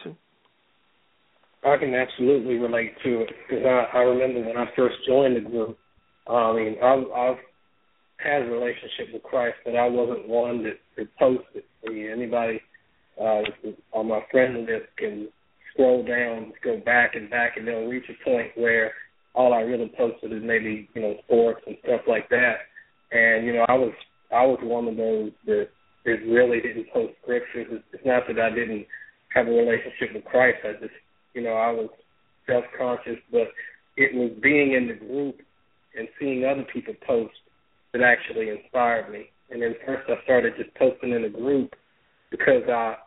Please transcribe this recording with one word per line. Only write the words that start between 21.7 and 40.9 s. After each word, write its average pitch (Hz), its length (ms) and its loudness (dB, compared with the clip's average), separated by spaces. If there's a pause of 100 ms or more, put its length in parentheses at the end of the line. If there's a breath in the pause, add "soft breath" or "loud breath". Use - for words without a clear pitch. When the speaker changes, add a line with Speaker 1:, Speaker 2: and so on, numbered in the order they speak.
Speaker 2:
stuff 120 220 0
like 113 220 0
that. 120 280 2 (560 loud breath)
And, 113 340 4
you 120 80 -2
know, 117 140 4
I 123 60 6
was, 123 180 2 (380)
I 123 140 4
was 131 180 4
one 120 260 -2
of 110 80 -6
those 110 340 -2 (160)
that, 104 220 0 (360)
that 117 120 0 (100)
really 120 340 4
didn't 117 320 -8
post 120 300 -2
scriptures. 120 480 -6
It's, 110 140 -12 (100)
it's - 100 -18
not 123 240 2
that 113 120 -2
I 113 100 2
didn't 110 360 -6 (480 loud breath)
have 120 120 4
a 117 40 -2
relationship 117 640 0
with 107 100 -10
Christ. 123 400 4
I 104 160 -6
just, 113 120 -14 (420)
you 120 80 -8
know, 113 100 -4
I 113 180 0
was 113 180 -4 (580)
self-conscious, 123 760 -4 (100)
but 117 180 2 (480 loud breath)
it 135 180 4
was 123 180 0 (100)
being 143 320 4
in 123 140 2
the 113 60 -6
group 127 420 -6 (600)
and 113 120 -10 (100)
seeing 131 260 -2
other 135 280 -2
people 113 220 -10 (120)
post 117 280 0 (580)
that 123 100 0
actually 113 480 2
inspired 113 600 -2
me. 107 200 -16 (200)
And 120 120 -8
then 117 120 -2 (100)
first 131 240 -6
I 120 160 -2
started 120 320 2
just - 200 -12
posting 127 360 0